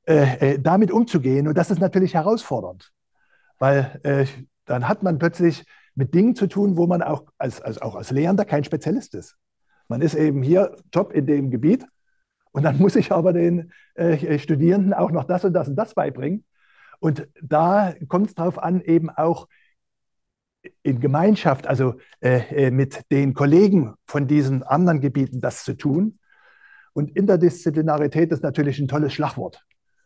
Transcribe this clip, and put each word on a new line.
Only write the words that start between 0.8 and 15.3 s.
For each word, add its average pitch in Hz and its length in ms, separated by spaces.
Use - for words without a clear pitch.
umzugehen, 147 560
und 156 120
das 170 120
ist 175 100
natürlich 185 340
herausfordernd, 147 760
weil, 139 440
äh, 139 220
dann 123 240
hat 214 140
man 175 160
plötzlich 170 460
mit 135 200
Dingen 226 220
zu 202 100
tun, 196 300
wo 170 100
man 175 160
auch - 220
als, 131 240
als, 113 220
auch 107 140
als - 140
Lehrender 170 340
kein 147 200
Spezialist 160 500
ist. - 220
Man 120 120
ist 156 140
eben 151 280
hier 180 340
top 208 220
in 143 140
dem 139 240
Gebiet 147 360
und 143 100
dann 143 160
muss 185 180
ich - 160
aber 175 200
den, 170 400
äh, 160 440
Studierenden 175 560
auch - 160
noch 151 140
das 180 200